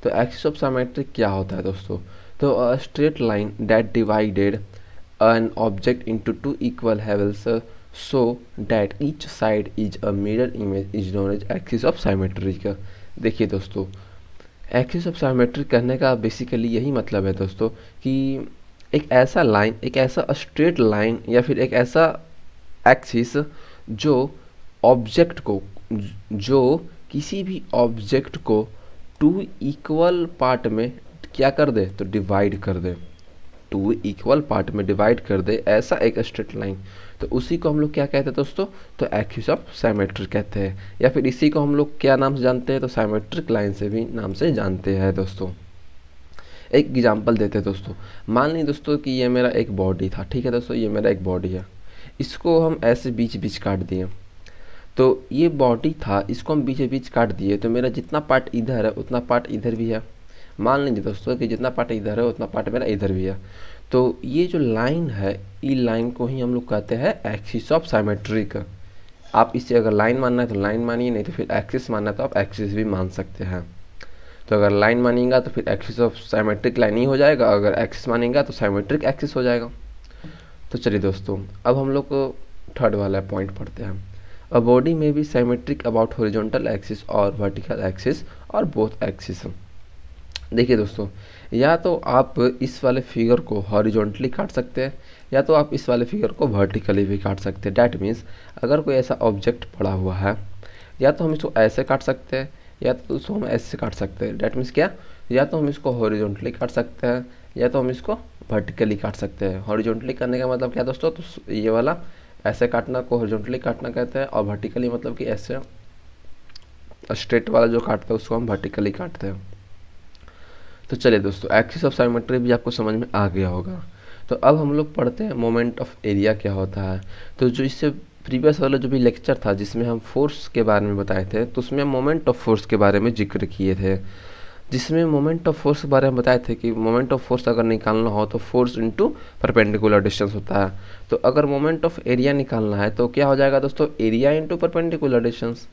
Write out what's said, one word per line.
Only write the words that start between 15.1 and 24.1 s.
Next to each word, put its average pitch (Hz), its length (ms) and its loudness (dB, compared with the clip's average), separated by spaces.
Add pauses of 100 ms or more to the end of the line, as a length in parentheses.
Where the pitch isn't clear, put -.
symmetric 131 500 2
कहने 123 280 2
का 131 180 4
basically 113 540 -2
यही 120 220 0
मतलब 104 340 0
है 95 60 0
दोस्तों 98 360 -2
कि 135 800 -4 (460)
एक 147 180 2
ऐसा 131 300 6
लाइन, 107 320 4 (100)
एक 127 120 -2
ऐसा 131 340 2
स्ट्रेट - 500 0
लाइन 110 380 4 (100)
या 117 120 6
फिर 127 180 2
एक 127 140 0
ऐसा 123 320 4 (840)
एक्सिस 120 480 2 (540)
जो 135 440 2 (500)